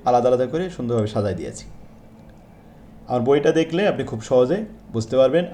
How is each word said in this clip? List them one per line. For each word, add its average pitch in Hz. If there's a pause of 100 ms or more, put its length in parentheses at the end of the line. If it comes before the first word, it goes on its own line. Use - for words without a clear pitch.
আলাদা 123
আলাদা 127
করে 170
সুন্দরভাবে 117
সাজায় 104
দিয়েছি। 71 (1400)
আমার 123
বইটা 143
দেখলে 165
আপনি 131
খুব 117
সহজে 135 (280)
বুঝতে 113
পারবেন। 131